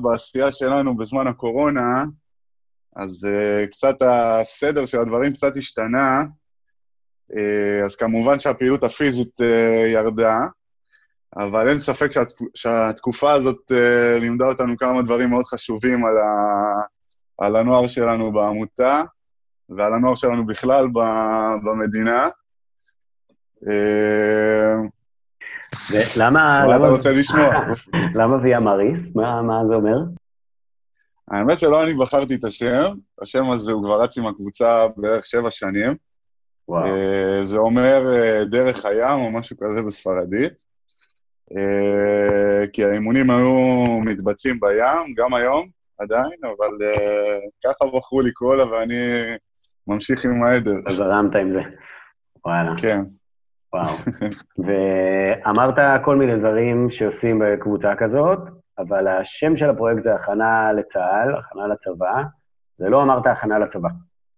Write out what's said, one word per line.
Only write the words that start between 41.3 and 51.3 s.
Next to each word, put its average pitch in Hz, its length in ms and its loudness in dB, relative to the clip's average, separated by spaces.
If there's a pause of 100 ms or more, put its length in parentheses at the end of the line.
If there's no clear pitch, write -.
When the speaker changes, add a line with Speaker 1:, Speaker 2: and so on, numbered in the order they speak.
Speaker 1:
אה, 101 1120 0
כי 107 120 -2
האימונים 110 460 2
היו 123 200 4 (540)
מתבצעים 107 560 -4
בים, 123 560 0
גם 123 180 0
היום, 131 340 0 (300)
עדיין, 123 460 -4
אבל, 104 420 -4
אה, 104 520 0 (280)
ככה 131 300 -2
בחרו 131 240 -2
לקרוא 123 360 0
לה 135 140 4
ואני 117 640 -2 (500)
ממשיך 107 380 -2
עם 120 200 0
העדר. 120 260 2 (160)
Speaker 2:
אז 95 140 -2
הרמת 101 360 2